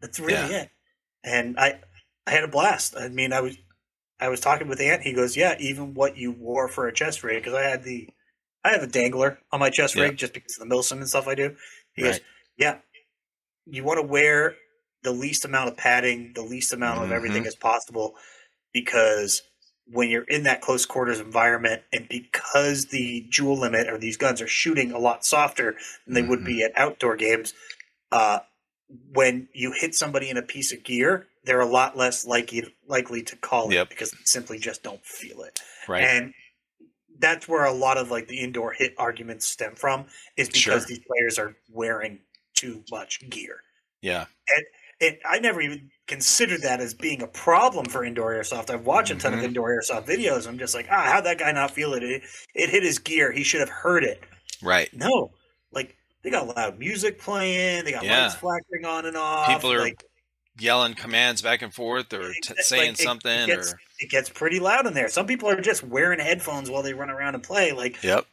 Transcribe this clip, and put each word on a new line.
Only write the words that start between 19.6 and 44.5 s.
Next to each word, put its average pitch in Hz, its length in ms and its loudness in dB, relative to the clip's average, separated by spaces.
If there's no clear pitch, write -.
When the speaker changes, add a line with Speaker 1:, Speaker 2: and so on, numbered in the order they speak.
Speaker 1:
when 120 220 0
you're 117 160 0
in 151 200 0
that 131 180 2
close 127 220 0
quarters 120 360 -2
environment 113 640 2
and 120 160 -4
because 139 800 0
the 120 420 -4
jewel 139 280 2
limit 117 320 2
or 113 100 -6
these 107 180 -6
guns 127 260 2
are 110 60 -6
shooting 139 420 2
a 120 80 -6
lot 120 260 2
softer 139 520 2
than 127 80 -6
they 123 80 4
would 120 180 2
Speaker 2:
Mm-hmm. - 60 -8
Speaker 1:
be 117 180 0
at 110 120 0
outdoor - 400 2
games, 110 380 0
uh, 107 300 4
when 127 400 2
you 127 200 -6
hit 165 220 -2
somebody 143 360 0
in 127 60 -6
a 123 60 -2
piece 131 300 -6
of 120 100 -14
gear, 135 460 2
they're 127 160 4
a 123 60 6
lot 127 300 4
less 123 300 0
likely, 117 480 -2
likely 123 340 -2
to - 140 -12
call 113 360 0
Speaker 2:
Yep. 90 140 4
Speaker 1:
it - 40 -20
because - 200 -8
they - 140 -18
simply 120 340 -2
just 113 240 -8
don't 101 220 -12
feel - 380 -16
it." - 180 -12
Speaker 2:
Right. 90 160 0
Speaker 1:
And 127 320 2
that's 165 300 2
where 156 160 4
a 135 80 4
lot 131 240 2
of, 123 140 -2
like, 120 180 -2
the 127 120 -10
indoor 120 320 -4
hit 127 260 -2
arguments 117 480 -6
stem 107 300 -6
from, 139 300 -2
is 131 120 0
because - 140 2
Speaker 2:
Sure. 120 180 4
Speaker 1:
these 117 200 -10
players 120 380 0
are 104 180 -6
wearing 110 520 -4
too 113 360 -4
much 113 400 -10
gear. - 300 -12
Speaker 2:
Yeah. 87 240 -4